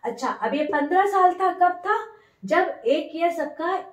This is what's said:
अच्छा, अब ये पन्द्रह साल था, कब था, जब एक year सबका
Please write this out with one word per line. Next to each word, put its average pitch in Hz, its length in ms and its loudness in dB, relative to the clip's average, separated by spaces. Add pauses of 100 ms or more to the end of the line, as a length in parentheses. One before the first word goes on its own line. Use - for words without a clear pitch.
अच्छा, 240 240 -6
अब 226 260 -4
ये 302 100 -2
पन्द्रह 302 420 2
साल 370 280 4
था, 370 180 0
कब 359 200 4
था, 427 340 -2 (380)
जब 330 420 0
एक 294 280 0
year 339 160 2
सबका 339 640 -4